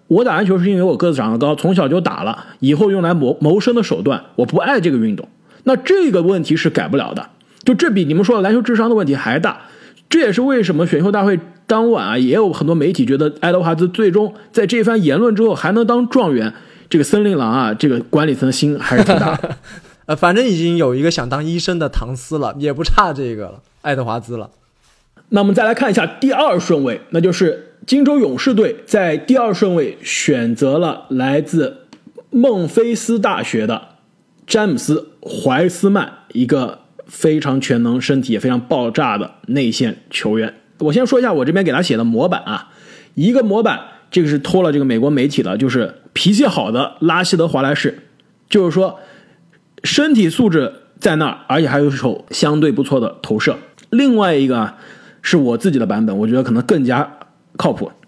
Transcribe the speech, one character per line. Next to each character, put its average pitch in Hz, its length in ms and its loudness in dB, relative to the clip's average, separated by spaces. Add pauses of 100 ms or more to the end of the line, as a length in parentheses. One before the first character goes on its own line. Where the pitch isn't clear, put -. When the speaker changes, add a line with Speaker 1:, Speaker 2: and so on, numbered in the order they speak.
Speaker 1:
我 202 180 4
打 196 120 0
篮 202 100 0
球 190 120 2
是 180 120 0
因 196 60 2
为 180 60 0
我 175 140 2
个 175 140 2
子 139 80 -2
长 110 120 -2
得 113 60 0
高， 143 180 0
从 175 200 0
小 175 120 2
就 165 140 0
打 - 220 -4
了， - 240 -6 (140)
以 139 140 2
后 196 160 2
用 190 120 0
来 170 100 2
谋， 143 300 0
谋 165 180 4
生 240 140 2
的 233 80 2
手 - 180 -4
段， 123 240 -2 (120)
我 120 100 0
不 147 100 -2
爱 220 240 0
这 170 100 0
个 135 60 0
运 110 180 0
动。 - 140 -10 (360)
那 262 120 2
这 359 340 2
个 180 120 2
问 180 200 2
题 147 140 0
是 - 140 0
改 - 180 -2
不 185 80 -2
了 - 160 -4
的， - 160 -10 (340)
就 254 120 4
这 330 160 0
比 190 160 0
你 147 80 -2
们 190 100 2
说 226 120 2
的 202 60 0
篮 202 120 0
球 240 80 2
智 240 120 -2
商 220 140 2
的 233 60 2
问 202 120 0
题 139 80 0
还 117 240 -2
大。 180 220 -4 (480)
这 330 120 2
也 226 120 2
是 190 80 -2
为 254 220 2
什 180 120 -2
么 165 120 0
选 156 160 0
秀 202 100 2
大 202 120 0
会 196 140 2 (280)
当 226 240 2
晚 139 160 0
啊， 113 120 0
也 127 160 2
有 202 180 2
很 143 140 -4
多 165 80 2
媒 160 180 2
体 135 120 0
觉 135 140 2
得 151 220 0
爱 175 120 0
德 180 100 2
华 165 120 0
兹 170 140 0
最 196 220 0
终 208 220 -2 (200)
在 214 140 0
这 226 160 0
番 220 200 2
言 143 160 2
论 226 180 2
之 214 60 2
后 214 120 2
还 165 180 -2
能 226 140 2
当 240 220 0
状 208 260 2
元， 110 180 -2 (360)
这 - 80 2
个 147 80 2
森 208 200 2
林 196 120 0
狼 117 160 0
啊， 120 220 0
这 143 140 0
个 120 120 0
管 151 260 0
理 143 80 0
层 131 160 0
心 143 280 -2
还 - 180 -2
是 208 80 4
挺 196 140 2
大 156 180 0
的。 - 200 -8 (240)
Speaker 2:
<laughs> - 260 -20
呃， 151 100 -2
反 175 180 2
正 226 80 2
已 220 140 0
经 170 220 0
有 131 160 2
一 135 80 -2
个 165 80 2
想 131 180 -4
当 143 160 -4
医 165 140 -4
生 175 200 -4
的 156 80 -2
唐 127 300 -4
斯 151 220 -8
了， 120 200 -6
也 143 140 -2
不 143 100 -6
差 180 300 2
这 131 240 -6
个 104 80 -10
了， 92 160 -18 (220)
爱 147 120 -2
德 131 80 -4
华 117 160 -6
兹 117 200 -10
了。 104 120 -14 (800)
Speaker 1:
那 202 120 2
我 202 40 4
们 202 100 2
再 220 100 2
来 226 100 0
看 247 160 0
一 190 40 0
下 165 120 0
第 269 260 -2
二 254 260 0
顺 165 240 0
位， 120 280 -4
那 165 100 -2
就 180 100 2
是 175 440 -2 (120)
金 277 160 2
州 294 160 4
勇 220 200 0
士 262 160 0
队 190 220 2 (100)
在 170 320 0
第 254 180 0
二 233 160 0
顺 185 220 0
位 139 280 -2
选 117 540 -2
择 135 220 0
了 165 320 -4
来 135 320 0
自 147 460 -4 (420)
孟 233 360 2
菲 233 280 0
斯 226 260 -2
大 185 220 -2
学 110 240 -4
的 110 160 -4 (640)
詹 214 200 2
姆 147 120 0
斯· - 320 -4 (340)
怀 135 240 2
斯 - 220 0
曼， 196 200 0 (220)
一 123 140 0
个 123 320 -2 (280)
非 156 320 0
常 135 220 -2
全 120 220 0
能、 120 180 0
身 135 220 0
体 117 100 -4
也 104 80 -2
非 131 80 -2
常 123 100 0
爆 123 320 -2
炸 110 280 -2
的 - 120 -8 (180)
内 127 220 0
线 110 280 -4 (100)
球 110 300 -4
员。 113 160 -4 (240)
我 151 120 -2
先 240 160 2
说 262 120 2
一 247 40 2
下 247 80 0
我 143 140 0
这 147 80 0
边 190 100 2
给 165 80 0
他 139 120 2
写 131 160 0
的 117 60 -2
模 117 220 0
板 175 180 -2
啊， - 260 -10 (440)
一 165 160 2
个 247 120 2
模 214 200 0
板， 196 160 0 (320)
这 180 120 2
个 151 60 0
是 147 100 0
偷 185 240 0
了 170 100 2
这 143 60 0
个 139 80 0
美 120 120 0
国 135 120 0
媒 139 180 2
体 135 140 -2
的， 98 160 -4
就 131 100 0
是 120 280 -2 (180)
脾 - 180 2
气 247 140 4
好 120 240 -2
的 120 300 -4
拉 165 220 2
希 180 140 0
德· 160 120 2
华 135 120 -2
莱 139 140 0
士， - 240 -4 (500)
就 202 160 4
是 170 60 0
说 180 280 0 (840)
身 302 300 0
体 196 160 4
素 220 180 2
质 151 240 0 (260)
在 160 180 2
那 156 100 0
儿， - 200 -6
而 143 140 2
且 156 80 2
还 139 100 0
有 147 80 4
一 147 40 2
手 131 400 -4
相 151 280 0
对 151 140 2
不 139 100 0
错 135 160 0
的 113 220 -4
投 107 180 -2
射。 - 200 -2 (320)
另 254 260 2
外 190 180 2
一 135 120 2
个 127 120 0
啊， 107 200 -6 (440)
是 - 140 0
我 120 220 2
自 190 120 0
己 135 80 2
的 113 80 -2
版 107 180 0
本， 101 120 -2
我 107 100 0
觉 113 80 0
得 131 80 2
可 127 100 -2
能 117 100 2
更 139 220 2
加 127 340 -2 (380)
靠 151 160 0
谱， - 180 -8 (180)